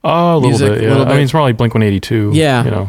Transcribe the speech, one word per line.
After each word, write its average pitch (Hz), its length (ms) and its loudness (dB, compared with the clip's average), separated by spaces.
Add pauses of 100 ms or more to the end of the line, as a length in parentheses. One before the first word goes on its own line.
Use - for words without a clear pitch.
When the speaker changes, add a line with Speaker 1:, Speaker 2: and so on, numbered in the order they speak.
Speaker 1:
Oh, 170 300 0
a - 20 2
little 131 140 2
Speaker 2:
Music, 131 240 0
Speaker 1:
bit, 110 40 -2
Speaker 2:
a 110 60 -4
Speaker 1:
yeah. 110 60 0
Speaker 2:
little 135 160 2
Speaker 1:
I - 20 -2
mean, 139 100 2
Speaker 2:
bit. 143 60 2
Speaker 1:
it's 131 80 -2
probably 143 220 0
Blink 113 200 -2
one 110 80 0
eighty-two, 104 540 -2
Speaker 2:
Yeah, 139 300 0
Speaker 1:
you 117 40 -2
know, 98 200 -4